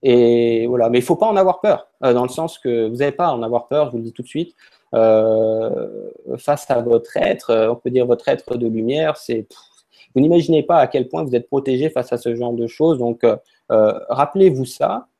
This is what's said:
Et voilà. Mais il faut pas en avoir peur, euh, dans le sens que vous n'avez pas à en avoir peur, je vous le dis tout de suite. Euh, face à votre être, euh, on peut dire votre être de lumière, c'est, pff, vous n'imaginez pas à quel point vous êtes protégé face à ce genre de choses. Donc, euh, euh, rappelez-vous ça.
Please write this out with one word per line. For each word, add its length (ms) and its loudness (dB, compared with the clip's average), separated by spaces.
Et 640 4
voilà. 240 0
Mais 80 2
il 60 0
faut 120 0
pas 100 0
en 100 0
avoir 240 2
peur, 280 0
euh, 80 4
dans 100 2
le 60 -4
sens 300 -8
que 300 -2
vous 80 -8
n'avez 160 -2
pas 160 -2
à 40 -2
en 100 -6
avoir 260 -4
peur, 180 0
je 60 -10
vous 60 -8
le 60 -8
dis 80 -12
tout 100 -14
de 60 -14
suite. 260 -8
Euh, 1160 0
face 320 -4
à 100 0
votre 360 0
être, 340 -2
euh, 220 2
on 40 -4
peut 140 -6
dire 160 2
votre 220 -2
être 280 -4
de 120 -4
lumière, 480 -2
c'est, 280 -6
pff, 140 -20
vous 60 2
n'imaginez 420 2
pas 160 2
à 80 4
quel 220 -2
point 160 -6
vous 100 -4
êtes 140 -2
protégé 420 -2
face 220 -4
à 60 -4
ce 180 -4
genre 160 -4
de 140 -4
choses. 320 0
Donc, 260 -4
euh, 120 4
euh, 260 2
rappelez-vous 560 2
ça. 420 -4